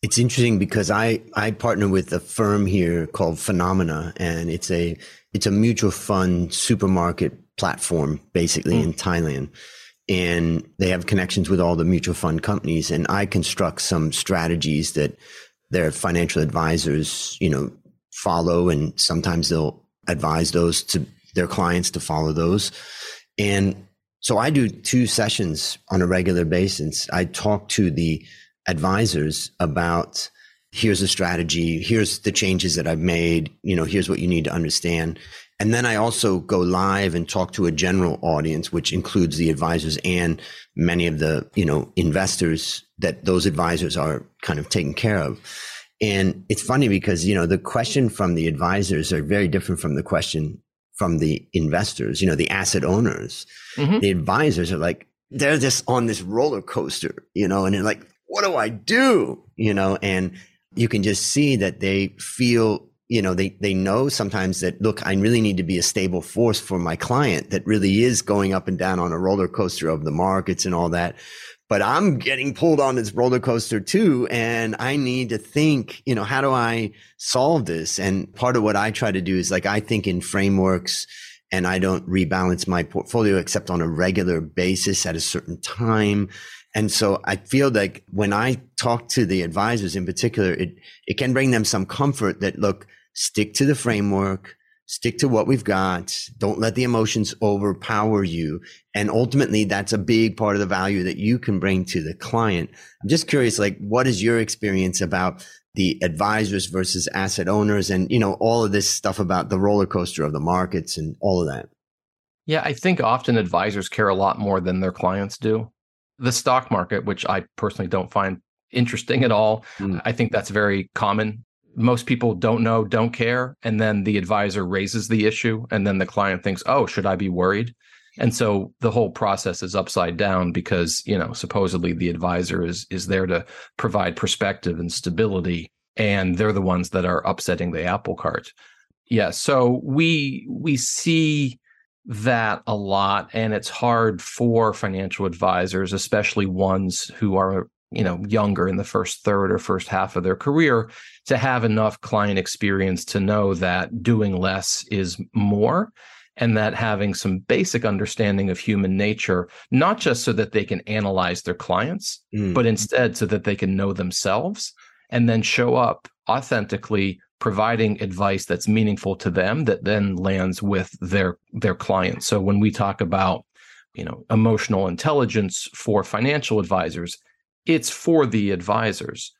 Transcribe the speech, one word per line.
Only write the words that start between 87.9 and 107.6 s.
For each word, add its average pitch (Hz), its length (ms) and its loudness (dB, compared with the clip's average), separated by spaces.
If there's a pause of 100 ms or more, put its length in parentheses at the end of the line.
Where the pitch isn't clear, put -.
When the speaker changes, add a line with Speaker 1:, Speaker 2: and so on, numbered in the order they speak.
Speaker 1:
when 101 240 0
I 117 240 0 (200)
talk 117 320 -2
to 120 160 2
the 92 180 0
advisors 98 520 -2
in 92 100 -4
particular, 95 480 0
it, 123 220 -4 (300)
it - 120 -4
can 127 160 0
bring 131 180 2
them 113 140 2
some 95 200 0
comfort 110 560 -2
that, 98 160 -2
look, 98 300 -2 (260)
stick - 420 -2
to 139 100 2
the 143 100 4
framework, 98 800 0 (320)
stick - 320 -4
to 139 80 2
what 110 200 4
we've 123 160 2
got, 95 540 0 (220)
don't 101 200 0
let 110 160 0
the 127 80 0
emotions 113 580 0
overpower 104 800 2
you. 82 360 -4 (360)
And 104 140 0
ultimately, 113 560 2
that's 98 280 -2
a 107 60 0
big 113 360 2
part 104 200 0
of 101 40 2
the 101 60 0
value 95 380 0
that 92 140 -2
you 113 200 2
can 104 220 0
bring 92 260 2
to 90 160 -4
the 80 140 -8
client. 104 560 -2 (320)
I'm 98 60 -6
just 160 180 2
curious, 123 320 2
like, 101 200 0
what 117 280 0
is 101 160 0
your 117 160 4
experience 95 600 0
about 90 460 -2 (300)
the 92 280 2
advisors 95 640 0
versus 90 460 -4
asset 95 340 -2
owners 104 420 2